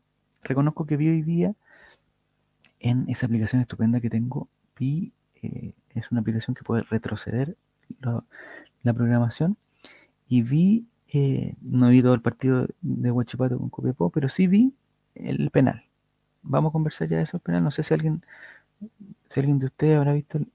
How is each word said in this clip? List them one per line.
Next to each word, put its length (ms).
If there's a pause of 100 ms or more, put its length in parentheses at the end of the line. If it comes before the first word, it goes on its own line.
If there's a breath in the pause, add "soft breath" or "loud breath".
(420)
reconozco 440
que 120
vi 100
hoy 140
día 320 (1300 soft breath)
en 280
esa 200
aplicación 340
estupenda 400
que 80
tengo, 400 (280)
vi, 360 (300)
eh, 320 (160)
es 200
una 100
aplicación 340
que 80
puede 200
retroceder 720 (440)
lo, 260 (580 loud breath)
la 100
programación, 640 (720 soft breath)
y 140
vi, 460 (260)
eh, 480
no 280
vi 120
todo 140
el 60
partido 460 (140)
de 300
Huachipato 480
con 100
Copiapó, 400
pero 180
sí 200
vi 260 (400)
el 380
penal. 320 (580)
Vamos 280
a 40
conversar 340
ya 100
de 60
esos 180
penales. 220
No 60
sé 140
si 100
alguien, 300 (1080 loud breath)
si 100
alguien 200
de 80
ustedes 300
habrá 160
visto 260
el, 160